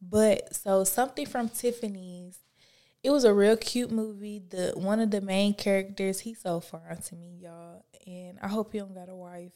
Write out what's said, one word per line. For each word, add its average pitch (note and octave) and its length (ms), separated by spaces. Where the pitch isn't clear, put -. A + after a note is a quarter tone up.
But, G#3 540
so, F#3+ 300
Something C4 420
from A#3+ 220
Tiffany's, F#3 920
it C4 80
was C#4+ 140
a G#3 100
real G3+ 220
cute A#3+ 340
movie. G#3 560
The, F3+ 300
one G3+ 240
of A3+ 100
the G3+ 120
main G3 320
characters, G3 680
he's A3+ 220
so E3+ 180
fine E3 460
to F3 100
me, F3 240
y'all. E3+ 420
And F3+ 360
I G3+ 60
hope G#3+ 240
he G#3+ 60
don't G3 160
got F3+ 140
a F#3 80
wife F3 400